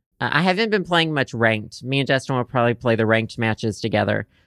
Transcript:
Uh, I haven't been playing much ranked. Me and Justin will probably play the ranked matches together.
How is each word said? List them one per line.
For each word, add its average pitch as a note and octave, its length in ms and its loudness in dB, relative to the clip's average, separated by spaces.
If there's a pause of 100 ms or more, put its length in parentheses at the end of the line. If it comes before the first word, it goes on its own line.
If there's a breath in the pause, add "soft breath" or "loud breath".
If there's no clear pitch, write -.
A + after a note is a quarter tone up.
(200)
Uh, A#2+ 120 -2
I D#3 100 2
haven't F#3+ 280 0
been G3 140 0
playing E3 280 0
much C3+ 220 -2
ranked. A2+ 480 0
Me C3 160 -2
and C3+ 100 0
Justin C3+ 280 0
will B2 80 0
probably A#2+ 300 2
play A#2 220 0
the A2 80 2
ranked A2 340 0
matches A2+ 420 -2
together. G#2 460 0 (200)